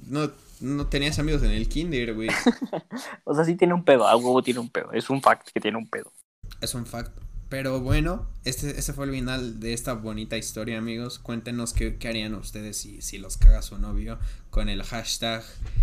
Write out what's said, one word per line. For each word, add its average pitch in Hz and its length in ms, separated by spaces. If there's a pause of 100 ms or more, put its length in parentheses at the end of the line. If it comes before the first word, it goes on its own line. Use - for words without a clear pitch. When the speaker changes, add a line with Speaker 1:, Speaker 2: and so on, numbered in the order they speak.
Speaker 1:
no, 143 220 (300)
no 143 280
tenías 147 300
amigos 147 240
en 110 100
el 110 180
kinder, 135 440
güey. 110 140
Speaker 2:
<laughs> - 960
O 156 100
sea, 160 120
sí 170 100
tiene 175 180
un 175 100
pedo, 127 220
a 104 100
huevo 123 260
tiene 123 180
un 120 80
pedo. - 240
Es 113 160
un 135 140
fact - 320
que 110 60
tiene 107 180
un 110 100
pedo. - 240 (480)
Speaker 1:
Es 117 140
un 120 100
fact. - 320 (320)
Pero 135 320
bueno, 151 460 (180)
este, 143 340
este 139 140
fue 139 140
el 135 60
final 123 460
de 113 140
esta 120 220
bonita 110 420
historia, 110 420
amigos. 117 400
Cuéntenos 117 540
qué, 110 240
qué - 120
harían 110 260
ustedes 104 420
si, 104 240
si - 180
los 92 200
caga 107 240
su 101 160
novio 104 400 (320)
con 107 180
el 98 140
hashtag, 113 600 (400)